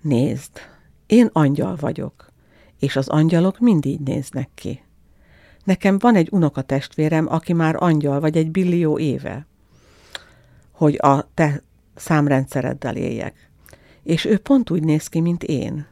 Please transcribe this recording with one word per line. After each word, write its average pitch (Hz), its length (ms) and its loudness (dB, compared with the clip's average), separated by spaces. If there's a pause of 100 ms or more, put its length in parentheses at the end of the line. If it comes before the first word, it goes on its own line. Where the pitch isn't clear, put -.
Nézd, 135 500 -2 (560)
én 226 260 4
angyal 143 440 0
vagyok, - 560 -10 (460)
és - 180 -2
az 135 120 -2
angyalok 165 500 2
mind 208 280 2
így 147 140 -4
néznek 135 540 -6
ki. - 260 -12 (840)
Nekem 196 340 2
van 233 160 4
egy 175 160 4
unokatestvérem, 156 1000 0
aki 160 200 -2
már 160 260 0
angyal, 143 420 2
vagy 156 160 0
egy 160 140 0
billió 175 480 0
éve, 135 480 -4 (1300)
hogy 151 280 0
a 139 340 2
te 147 280 0 (320)
számrendszereddel 135 1000 -2
éljek. - 540 -8 (520)
És 165 220 -2
ő 214 140 2
pont 269 320 2
úgy 156 140 -2
néz 156 220 0
ki, - 140 -4
mint 170 220 -2
én. 147 500 -6